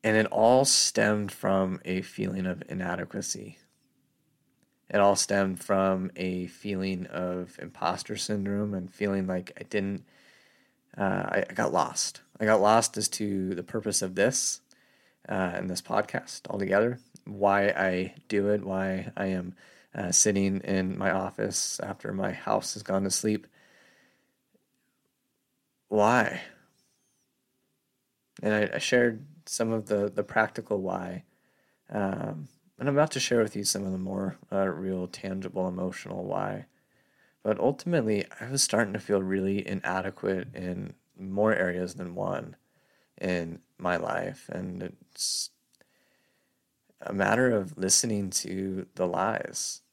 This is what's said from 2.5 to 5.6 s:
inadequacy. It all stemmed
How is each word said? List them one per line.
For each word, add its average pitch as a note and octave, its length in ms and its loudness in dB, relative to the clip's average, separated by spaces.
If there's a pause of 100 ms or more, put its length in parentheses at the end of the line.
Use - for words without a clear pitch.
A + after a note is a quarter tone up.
inadequacy. F#2 880 -6 (1300)
It G#2 100 2
all G2+ 160 6
stemmed G2 460 0